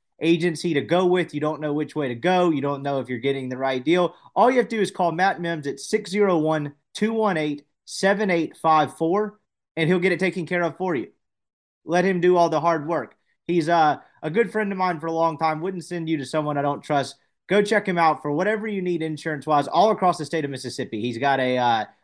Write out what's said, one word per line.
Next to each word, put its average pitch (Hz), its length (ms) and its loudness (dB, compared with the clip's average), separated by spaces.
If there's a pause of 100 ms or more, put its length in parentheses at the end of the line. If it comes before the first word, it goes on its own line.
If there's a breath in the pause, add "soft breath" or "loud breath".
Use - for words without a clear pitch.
(200)
agency 165 540 0
to 139 80 0
go 175 240 2
with. 180 260 0
You 147 80 -6
don't 151 200 -4
know 151 120 -4
which 147 240 -4
way 143 120 -2
to 123 80 -6
go. 180 340 2
You 147 100 0
don't 139 220 -4
know 139 160 -2
if 123 100 -6
you're 127 120 -6
getting 135 280 -2
the 127 80 -6
right 131 260 -2
deal. 170 320 2 (200 loud breath)
All 226 160 4
you 262 80 2
have 233 100 2
to 233 80 -4
do 208 60 2
is 190 80 -2
call 175 220 -2
Matt 180 280 0
Mims 165 280 -4
at 135 120 -6
six 165 300 -4
zero 196 260 2
one, 156 380 0 (200)
two 220 200 0
one 214 240 0
eight, 147 260 -4 (220)
seven 196 420 0
eight 170 280 0
five 156 420 2
four, 202 400 -2 (380)
and 160 120 0
he'll 180 120 4
get 185 120 2
it 180 80 -2
taken 180 240 -2
care 175 200 -2
of 156 120 -4
for 180 200 -2
you. 113 100 -4 (800)
Let 175 180 2
him 185 160 0
do 180 160 4
all 175 140 4
the 156 100 0
hard 160 260 0
work. 151 300 -6 (300)
He's, 170 220 0
uh, 156 300 4 (240 soft breath)
a 156 80 -4
good 196 200 0
friend 214 220 -2
of 190 60 -6
mine 180 220 -2
for 156 60 -8
a 165 60 -4
long 160 240 0
time. 156 240 0
Wouldn't 180 240 -6
send 165 240 -8
you 165 80 0
to 139 80 -2
someone 147 320 -2
I 143 60 0
don't 143 200 -2
trust. 143 340 -2 (300)
Go 196 140 2
check 208 260 2
him 180 120 -2
out 160 240 4
for 147 100 -4
whatever 202 340 -2
you 202 140 -4
need 175 220 -2
insurance-wise 151 640 -2
all 190 220 4
across 185 260 2
the 156 80 -8
state 156 220 -4
of 139 40 -4
Mississippi. 127 520 -8
He's 117 160 -4
got 135 220 2
a, 127 180 0
uh, 117 260 2 (200)